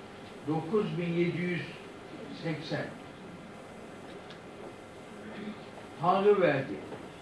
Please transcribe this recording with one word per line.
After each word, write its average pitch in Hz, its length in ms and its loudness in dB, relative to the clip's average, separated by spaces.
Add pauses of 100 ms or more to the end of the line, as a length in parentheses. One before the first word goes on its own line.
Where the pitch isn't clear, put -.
(480)
dokuz 160 500 2
bin 170 140 0
yedi 170 260 4
yüz 175 240 0 (800)
seksen. 151 440 -2 (3250)
Tanrıverdi 180 760 8 (480)